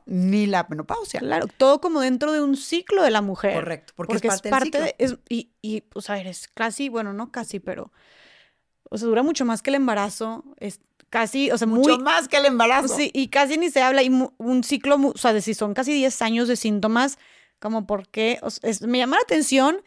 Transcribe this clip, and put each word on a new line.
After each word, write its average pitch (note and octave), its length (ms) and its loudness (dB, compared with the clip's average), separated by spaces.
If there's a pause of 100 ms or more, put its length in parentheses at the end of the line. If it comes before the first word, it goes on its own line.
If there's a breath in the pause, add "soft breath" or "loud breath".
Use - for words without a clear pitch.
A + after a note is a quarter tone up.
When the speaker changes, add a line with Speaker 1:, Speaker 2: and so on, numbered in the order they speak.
Speaker 1:
ni F#3+ 400 0
la F#3 240 0
menopausia. E3 520 -8
Speaker 2:
Claro, D#4 260 -2
todo C4+ 320 4
como D#4+ 220 -2
dentro B3+ 320 0
de D4+ 80 0
un C#4 160 0
ciclo F4+ 440 -2
de C#4 100 4
la G#3+ 100 2
mujer. G3 320 -2
Speaker 1:
Correcto, D#3+ 420 -6
porque G#3 220 -4
es - 40 -2
Speaker 2:
Porque G#3 280 -2
Speaker 1:
parte C4+ 280 0
del D#4 120 0
ciclo. - 180 -2
Speaker 2:
de, B3 60 -4
es, - 40 -12 (120)
y, A#3 220 -6 (100)
y, G#3+ 200 -6
pues, - 280 -14
a G#3 60 -4
ver, F#3+ 120 -10
es F3+ 220 -14
casi, A3+ 400 -6
bueno, A3 240 -6
no A3 180 -10
casi, A3+ 280 -10
pero, - 320 -12 (1000 soft breath)
o - 80 -8
sea, A3+ 100 -4
dura A3+ 160 2
mucho C#4+ 220 0
más A3+ 160 -2
que - 80 -4
el C#4 60 0
embarazo, A3+ 680 -2 (140)
es - 240 -12 (280)
casi, B3+ 420 0
o A#3+ 60 0
sea, A3+ 100 0
Speaker 1:
Mucho C4 280 6
Speaker 2:
muy B3+ 80 -4
Speaker 1:
más E4 240 2
que D4 100 0
el C#4+ 80 4
embarazo. B3+ 500 4
Speaker 2:
Sí, C#4+ 180 0
y C4 160 -2
casi C#4+ 280 2
ni E4+ 120 0
se C4 120 2
habla, C4 220 4
y B3+ 60 2
mu-, B3+ 280 2
un B3 260 0
ciclo, C#4+ 340 2
mu-, C#4 180 4
o - 20 -16
sea, A#3 160 2
de G#3+ 80 2
si A3 120 -4
son G#3 200 -4
casi B3+ 200 -2
diez C4+ 280 0
años A#3 260 0
de A#3+ 100 0
síntomas, A3+ 600 0 (420 soft breath)
como G#3+ 280 -6
por G3 220 -4
qué, A3 320 -2
o - 80 -6
sea, - 200 -6
es, G#3 120 -4
me A#3+ 160 -2
llama B3+ 200 0
la G#4+ 60 2
atención D4 640 2